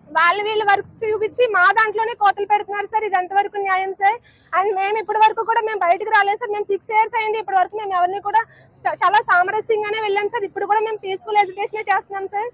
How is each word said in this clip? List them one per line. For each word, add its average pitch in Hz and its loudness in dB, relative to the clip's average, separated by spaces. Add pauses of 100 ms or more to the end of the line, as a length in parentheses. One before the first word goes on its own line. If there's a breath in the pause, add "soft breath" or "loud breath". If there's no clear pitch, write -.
(100)
వాళ్ళు 349 0
వీళ్ళు 427 -2
వర్క్స్ 403 -2
చూపించి 440 0
మా 381 4
దాంట్లోనే 440 0
కోతలు 403 0
పెడుతున్నారు 403 -2
సార్. 427 -2
ఇది 381 -2
ఎంతవరకు 392 -2
న్యాయం 381 -2
సార్? 415 0 (400 soft breath)
And 403 0
మేము 392 -2
ఇప్పటి 415 -2
వరకు 440 4
కూడా 453 0
మేము 440 -4
బయటకు 381 0
రాలేదు 403 2
సార్. 466 -8
మేము 415 -4
సిక్స్ 392 -4
ఇయర్స్ 440 2
అయింది, 427 -2
ఇప్పటి 381 -2
వరకు 370 2
మేము 403 -4
ఎవరిని 359 0
కూడా 403 0 (400 soft breath)
స-, 330 -2
చాలా 392 4
సామరస్యంగానే 427 0
వెళ్ళాం 415 0
సార్. 415 -4
ఇప్పుడు 392 -6
కూడా 415 4
మేము 427 -2
పీస్ఫుల్ 403 -4
ఎడ్యుకేషనే 415 -2
చేస్తున్నాం 392 -4
సార్. 427 -6